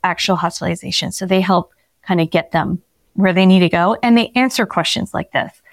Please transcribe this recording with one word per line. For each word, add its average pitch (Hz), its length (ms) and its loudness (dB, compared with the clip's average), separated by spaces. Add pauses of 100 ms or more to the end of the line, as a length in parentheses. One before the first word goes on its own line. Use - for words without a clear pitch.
actual 180 320 -2
hospitalization? 175 760 -6
So - 140 -8
they 185 160 2
help 180 320 0 (280)
kind 175 200 0
of 160 80 0
get 165 220 -2
them 170 300 -2 (340)
where 190 180 2
they 190 120 4
need 185 140 6
to 180 80 4
go. 175 340 0
And 233 160 4
they 233 180 0
answer 254 300 0
questions - 480 -4
like - 200 -8
this. - 180 -4 (220)